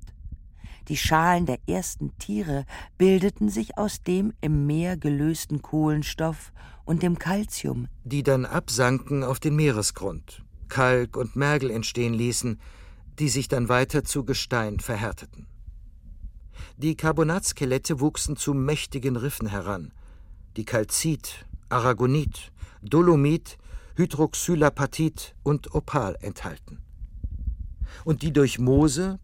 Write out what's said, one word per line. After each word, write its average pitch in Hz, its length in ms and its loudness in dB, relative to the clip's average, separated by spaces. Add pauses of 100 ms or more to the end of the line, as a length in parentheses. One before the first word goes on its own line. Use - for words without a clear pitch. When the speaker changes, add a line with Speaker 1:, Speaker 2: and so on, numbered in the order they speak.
(880)
Speaker 1:
Die 147 80 -2
Schalen 170 480 4
der 127 220 -2
ersten 175 500 -4
Tiere 165 480 -4 (320)
bildeten 190 540 4
sich 220 260 -4
aus - 260 -2
dem 196 380 0
im 151 260 2
Meer 170 300 0
gelösten 147 640 -2
Kohlenstoff 156 920 -2 (320)
und 160 180 0
dem 175 160 2
Calcium, 151 720 -4 (160)
Speaker 2:
die 143 180 -2
dann 127 240 4
absanken 131 760 0
auf 127 160 -2
den 151 160 0
Meeresgrund, 107 880 0 (260)
Kalk 127 500 4
und 123 180 -4
Mergel 139 340 2
entstehen 117 440 -2
ließen, 117 440 -2 (600)
die 151 100 0
sich 135 200 -2
dann 120 200 0
weiter 131 360 4
zu 143 200 -4
Gestein 110 560 -2
verhärteten. - 640 -6 (1300)
Die 156 180 0
Carbonatskelette 156 1040 0
wuchsen 151 360 0
zu - 180 -2
mächtigen 135 640 -2
Riffen 120 320 -4
heran, 95 440 -6 (640)
die 110 80 -6
Kalzit, - 800 -2 (220)
Aragonit, 127 840 2 (300)
Dolomit, 160 760 4 (380)
Hydroxylapatit 156 1500 2
und 143 320 -2
Opal 135 460 0
enthalten. - 600 -10 (1200)
Und 156 180 0
die 160 100 -2
durch 135 260 4
Moose, 147 640 4